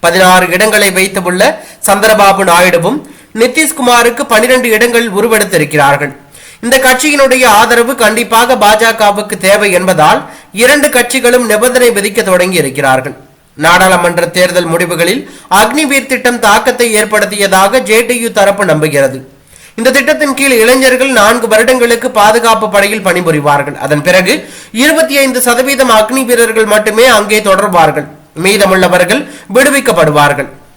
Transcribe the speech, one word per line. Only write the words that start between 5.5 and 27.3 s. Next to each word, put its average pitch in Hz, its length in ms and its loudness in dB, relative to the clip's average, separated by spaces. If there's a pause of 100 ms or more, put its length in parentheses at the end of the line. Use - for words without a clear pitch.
இந்த 240 100 0 (100)
கட்சியினுடைய 262 580 2 (160)
ஆதரவு 240 340 0 (100)
கண்டிப்பாக 233 600 0
பாஜகவுக்கு 214 840 0
தேவை 208 240 2 (100)
என்பதால் 180 400 2 (440)
இரண்டு 285 320 2
கட்சிகளும் 240 560 0
நிபந்தனை 240 460 0
விதிக்க 202 220 -4 (120)
தொடங்கி 180 320 0
இருக்கிறார்கள். 135 520 -2 (420)
நாடாளுமன்ற 175 680 0 (140)
தேர்தல் 175 360 0
முடிவுகளில் 175 480 -2 (400)
அக்னிவீர் 269 500 -2
திட்டம் 240 360 -2
தாக்கத்தை 240 420 0 (120)
ஏற்படுத்தியதாக 202 920 0
ஜே 220 80 2 (100)
டி 247 140 -2
யு 233 160 -4
தரப்பு 196 320 0
நம்புகிறது. 143 480 -2 (600)
இந்த 233 140 2
திட்டத்தின் 277 460 -2
கீழ் 277 240 0
இளைஞர்கள் 262 560 2
நான்கு 220 320 0
வருடங்களுக்கு 233 560 0 (100)
பாதுகாப்பு 220 560 2
படையில் 202 320 -2
பணிபுரிவார்கள். 147 800 -2
அதன் 147 220 -2
பிறகு 185 260 2 (480)
இருபத்தி 320 400 0
ஐந்து 254 260 -2
சதவீதம் 254 520 0
அக்னி 240 280 -2
வீரர்கள் 233 460 0
மட்டுமே 214 320 2 (100)
அங்கே 208 320 0